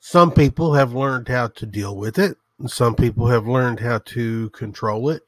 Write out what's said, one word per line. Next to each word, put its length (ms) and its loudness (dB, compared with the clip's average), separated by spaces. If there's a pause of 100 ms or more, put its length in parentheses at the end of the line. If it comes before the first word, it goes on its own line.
Some 320 4
people 420 2
have 200 4
learned 340 -2
how 200 0
to 180 -12
deal 300 -6
with 220 -6
it. 180 0 (300)
Some 280 0
people 340 2
have 180 2
learned 340 0
how 180 -2
to 520 -6
control 600 -4
it. 180 -6